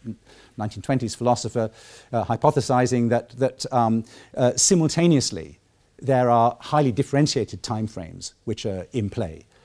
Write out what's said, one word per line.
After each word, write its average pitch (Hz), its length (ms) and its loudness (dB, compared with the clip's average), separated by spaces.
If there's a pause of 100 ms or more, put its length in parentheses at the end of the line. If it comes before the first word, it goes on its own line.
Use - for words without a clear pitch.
(560)
nineteen 107 260 -6
twenties 123 320 -2
philosopher, 117 560 -2 (420)
uh, 113 120 0
hypothesizing 123 840 2
that, 117 280 0
that, 131 340 -2
um, 113 320 2 (320)
uh, 123 200 2
simultaneously 151 1040 2 (400)
there 127 320 2
are 117 300 4
highly 147 320 0
differentiated 131 720 0
time 110 240 -6
frames 90 480 -12 (100)
which 113 220 -6
are 95 260 -6
in 107 160 -2
play, 85 360 -8 (200)